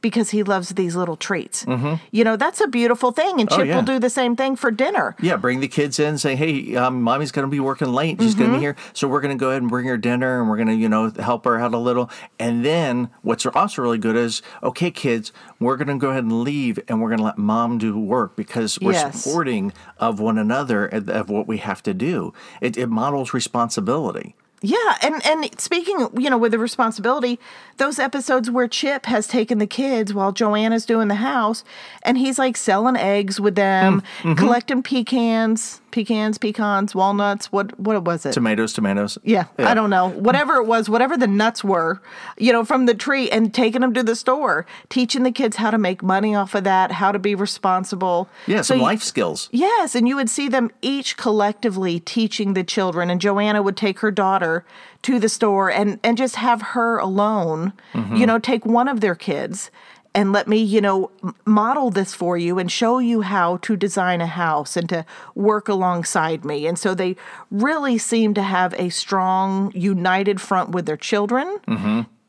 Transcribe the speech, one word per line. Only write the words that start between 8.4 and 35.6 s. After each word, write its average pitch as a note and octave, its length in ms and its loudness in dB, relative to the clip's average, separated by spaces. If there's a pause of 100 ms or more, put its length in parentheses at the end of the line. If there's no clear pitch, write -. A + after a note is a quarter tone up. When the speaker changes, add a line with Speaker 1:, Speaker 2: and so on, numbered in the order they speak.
Speaker 2:
be - 60 2
Speaker 1:
Mm-hmm. - 40 0
Speaker 2:
here. C#3+ 160 -2 (160)
So - 160 -2
we're C3+ 140 0
gonna C#3 140 -2
go C3 120 0
ahead C3 140 0
and A#2+ 80 0
bring B2 160 -2
her B2+ 100 0
dinner, B2 420 0
and A2+ 120 2
we're G#2+ 80 0
gonna, A2+ 160 2
you A2+ 120 2
know, A2 320 2
help A#2 280 -2
her A#2 120 2
out A#2 140 0
a A#2 60 -2
little." B2 320 0 (280)
And A#2 240 -2
then C3 460 0 (140)
what's A2+ 240 -2
also E3 340 0
really A#2+ 160 0
good A2 200 0
is, A#2 260 -2 (200)
"Okay, - 280 -2
kids, A#2 420 -4 (260)
we're B2+ 200 0
gonna C#3+ 180 -2
go C3+ 140 0
ahead C3 140 -2
and A2+ 180 0
leave, C3+ 360 -2 (100)
and A2 120 0
we're A2+ 80 0
gonna A2 160 0
let G#2+ 140 -2
Mom A2+ 400 0
do G#2+ 200 -2
work G#2+ 380 -2
because A2 460 -4
we're F#3+ 100 2
Speaker 1:
Yes. D3 300 -2
Speaker 2:
supporting C3 500 -2 (260)
of A2+ 220 -2
one A2 160 0
another A2+ 480 0
and G2+ 240 -6
of F#2+ 220 -4
what G#2 180 -2
we A2 80 -4
have G2 280 -6
to G2+ 100 -2
do." A#2+ 400 -4 (260)
It, B2 160 -2
it A#2+ 140 -2
models C3 420 -2
responsibility. A#2+ 1000 -4 (260)
Speaker 1:
Yeah, G#4 420 0
and, D4+ 220 -2
and D#4 360 -2
speaking, F4 480 -2 (100)
you C4 100 0
know, B3+ 80 2
with A3+ 140 2
the A3+ 80 0
responsibility, A#3+ 800 -2 (380)
those C#4 240 -2
episodes C4 500 0
where B3 160 2
Chip C#4 400 -2
has A3+ 220 0
taken A3+ 300 0
the G#3 100 0
kids A#3 440 -2
while G3 200 0
Joanna's A3 520 2
doing A3+ 220 2
the G3+ 80 2
house, A3+ 480 -2 (400)
and B3+ 160 2
he's, C4 220 0
like, C4 160 2
selling A3+ 400 2
eggs G3 420 0
with G3+ 160 2
them, F#3+ 460 4
Speaker 2:
Mm, - 300 -4
mm-hmm. D#3 40 4
Speaker 1:
collecting A#3+ 480 4
pecans, A3+ 960 0 (120)